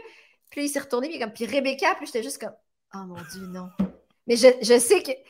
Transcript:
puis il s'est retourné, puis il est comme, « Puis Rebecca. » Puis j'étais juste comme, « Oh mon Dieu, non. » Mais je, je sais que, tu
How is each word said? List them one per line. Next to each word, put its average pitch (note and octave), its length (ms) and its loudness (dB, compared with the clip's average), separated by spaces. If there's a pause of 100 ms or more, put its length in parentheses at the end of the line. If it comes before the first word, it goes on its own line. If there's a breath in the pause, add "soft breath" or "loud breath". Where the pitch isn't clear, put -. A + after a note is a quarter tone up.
(500 soft breath)
puis C#4+ 160 -6
il C#4+ 40 -4
s'est C#4+ 100 -6
retourné, B3+ 280 -4
puis D#4+ 100 -10
il C4 40 -8
est - 20 -6
comme, « G#3+ 100 -8
Puis A#3 120 -8
Rebecca. » C4+ 520 -2
Puis D4 100 -14
j'étais A3+ 160 -6
juste C4+ 160 -10
comme, « G#3 140 -12 (400)
Oh G3 120 -14
mon F3+ 100 -16
Dieu, F#3 320 -16
non. » F3+ 220 -12 (580)
Mais A#3 80 2
je, A#3+ 120 8 (140)
je A#3+ 160 6
sais F4 240 4
que, - 100 -6
tu C4 60 -8 (120)